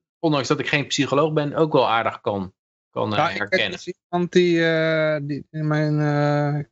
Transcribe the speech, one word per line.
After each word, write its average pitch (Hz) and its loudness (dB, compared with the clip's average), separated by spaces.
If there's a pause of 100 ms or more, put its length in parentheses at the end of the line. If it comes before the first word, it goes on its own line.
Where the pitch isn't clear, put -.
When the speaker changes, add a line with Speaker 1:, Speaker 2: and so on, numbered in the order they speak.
(180)
Speaker 1:
ondanks 151 0
dat 147 2
ik - -6
geen 143 0
psycholoog 143 0
ben, 147 -2
ook 156 0
wel 123 4
aardig 110 0
kan, 101 -4 (360)
kan, 113 -2
eh, 104 0
Speaker 2:
Ja, 151 2
ik 170 0
ken 202 -8
Speaker 1:
herkennen. 190 -2
Speaker 2:
dus - -10 (160)
iemand 175 -2
die, 175 4
eh, 160 0
die 143 -6
in 156 -6
mijn, 151 0
eh, 147 0